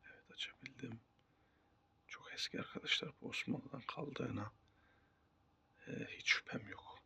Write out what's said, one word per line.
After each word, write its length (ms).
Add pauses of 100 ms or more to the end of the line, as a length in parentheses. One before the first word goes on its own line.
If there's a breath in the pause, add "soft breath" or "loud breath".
Evet, 300
açabildim. 640 (1080 soft breath)
Çok 260
eski 260
arkadaşlar, 500 (100)
bu 80
Osmanlı'dan 540
kaldığına, 720 (1300 loud breath)
eee, 240
hiç 180
şüphem 400
yok. 380